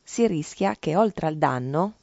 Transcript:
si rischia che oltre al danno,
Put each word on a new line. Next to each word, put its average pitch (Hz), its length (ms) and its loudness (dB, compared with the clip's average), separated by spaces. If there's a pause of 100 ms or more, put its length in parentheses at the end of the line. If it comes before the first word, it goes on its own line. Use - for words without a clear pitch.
si - 240 0
rischia 196 520 -2
che 160 180 -2
oltre 208 300 2
al 156 100 -2
danno, 147 680 0